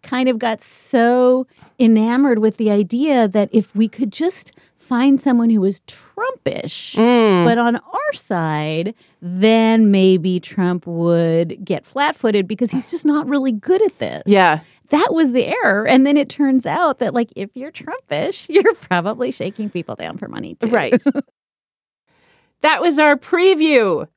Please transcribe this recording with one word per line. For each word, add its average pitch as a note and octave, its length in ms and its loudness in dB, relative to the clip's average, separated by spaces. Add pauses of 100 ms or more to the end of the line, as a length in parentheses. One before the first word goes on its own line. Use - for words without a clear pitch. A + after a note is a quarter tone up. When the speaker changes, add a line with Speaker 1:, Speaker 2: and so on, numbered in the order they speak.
Speaker 1:
kind B3+ 280 -4
of A3+ 100 -2
got A3+ 240 -6
so B3 800 0 (320)
enamored A#3 600 2
with A3 180 0
the G#3+ 140 0
idea A#3 560 0
that G3+ 240 0
if G#3+ 240 -2
we A3 140 0
could A3+ 220 -6
just - 420 -6 (240)
find C4 440 0
someone A#3 300 2
who G#3+ 100 2
was F#3+ 200 -2
Trumpish, - 1120 -10
Speaker 2:
Mm. A3 500 4
Speaker 1:
but A#3 140 2
on A#3 160 0
our C#5+ 380 -6
side, D#3+ 800 -6 (280)
then A3 720 2
maybe F#3+ 480 2
Trump F3+ 480 -4
would E3+ 800 0
get F3 200 -6
flat-footed A3+ 640 -2
because G#3+ 240 -4
he's C4+ 160 -6
just - 180 -10
not D4 220 0
really C4+ 240 -2
good F4+ 320 -2
at - 160 -2
this. D2+ 260 -8
Speaker 2:
Yeah. F3+ 340 4 (300)
Speaker 1:
That E4 240 0
was D#4+ 180 2
the B3 160 0
error. A3 400 -2
And C4 200 4
then C#4+ 100 2
it C#4+ 120 0
turns C4 360 0
out C#4+ 340 -2
that, A3+ 140 -4
like, A#3+ 220 -2
if G3 200 -10
you're C4+ 160 -14
Trumpish, - 760 -8
<laughs> - 0 -
you're F#4+ 260 2
probably G#3+ 560 -4
shaking G#3 380 -8
people E3 260 -10
down - 220 -12
for - 100 -12
money, E2 280 -14
too. A3+ 140 -6
Speaker 2:
Right. G#3+ 380 0
Speaker 1:
<laughs> C#4 60 0 (1500)
Speaker 2:
That D4+ 200 0
was E4 160 0
our D4 180 4
preview. D4+ 1000 2